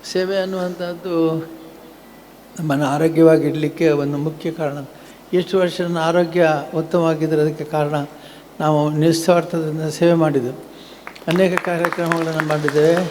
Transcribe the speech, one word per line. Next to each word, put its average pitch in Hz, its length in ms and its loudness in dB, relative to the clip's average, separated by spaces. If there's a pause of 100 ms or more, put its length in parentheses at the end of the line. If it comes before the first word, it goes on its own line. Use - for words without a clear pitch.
(140)
ಸೇವೆ 185 240 -2
ಅನ್ನುವಂಥದ್ದು 175 1080 -4 (1120)
ನಮ್ಮನ್ನು 147 260 0
ಆರೋಗ್ಯವಾಗಿಡಲಿಕ್ಕೆ 160 1040 2
ಒಂದು 143 280 0
ಮುಖ್ಯ 156 340 -6
ಕಾರಣ. 151 260 -6 (560)
ಎಷ್ಟು 180 240 0
ವರ್ಷ 180 240 0
ನನ್ನ 170 160 -2
ಆರೋಗ್ಯ 165 520 2 (260)
ಉತ್ತಮವಾಗಿದ್ದರೆ 160 680 0
ಅದಕ್ಕೆ 151 220 -2
ಕಾರಣ 151 320 -2 (640)
ನಾವು 151 300 2
ನಿಸ್ವಾರ್ಥದಿಂದ 160 920 0
ಸೇವೆ 165 320 2
ಮಾಡಿದ್ದು. 139 640 0 (520)
ಅನೇಕ 180 380 2
ಕಾರ್ಯಕ್ರಮಗಳನ್ನು 165 840 -2
ಮಾಡಿದ್ದೇವೆ. 151 640 2